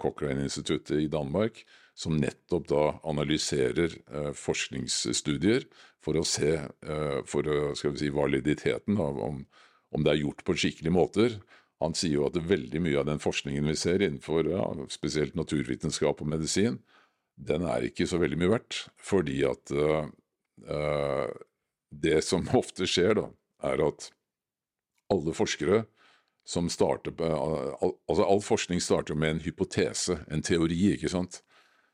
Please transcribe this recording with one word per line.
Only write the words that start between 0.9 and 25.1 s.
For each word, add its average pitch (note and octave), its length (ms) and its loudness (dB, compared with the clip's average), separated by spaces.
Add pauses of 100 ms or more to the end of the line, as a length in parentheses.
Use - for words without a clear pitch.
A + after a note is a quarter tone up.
i D#2 100 0
Danmark, D#2 540 -2 (320)
som D#2 240 0
nettopp - 480 -2
da D2 180 4 (220)
analyserer, D2 880 0 (160)
eh, D2 240 -4
forskningsstudier D2 1300 -2 (400)
for D#2 160 0
å E2 80 -2
se, D2 320 2
eh, D2 640 -6
for D2 240 -2
å, D2 260 0
skal C#2+ 220 -2
vi D2+ 80 -2
si, D2 80 0
validiteten C#2+ 880 0
av C#2+ 240 -2
om, C2+ 220 -6 (500)
om D2 80 2
det D2 80 4
er D2+ 140 2
gjort - 180 -8
på F2 160 0
skikkelige D#2+ 320 -2
måter. G2+ 480 2 (420)
Han D#2+ 140 0
sier D2 240 2
jo C#2+ 80 2
at F2 120 -2
veldig D#2 440 0
mye C#2+ 180 2
av C#2 60 -4
den D2+ 120 0
forskningen D2 480 -2
vi D2+ 80 0
ser F#2+ 280 2
innenfor, D#2 440 0
ja, F2+ 140 0 (300)
spesielt D2 440 -2
naturvitenskap D2 880 -2
og D2+ 60 -2
medisin, D#2+ 480 0 (580)
den E2+ 320 -2
er A#1+ 160 0
ikke E2 240 0
så E2+ 120 0
veldig D2+ 200 2
mye F#2 140 4
verdt, - 320 -4 (100)
fordi C#2+ 480 0
at, B1+ 280 -2
eh, D2+ 340 2 (640)
eh, C#2+ 540 0 (640)
det D#2 320 2
som - 280 0
<laughs> B2 100 6
ofte - 260 -4
skjer G2 320 2
da, C2+ 60 -2 (420)
er C2+ 160 2
at - 240 -2 (1040)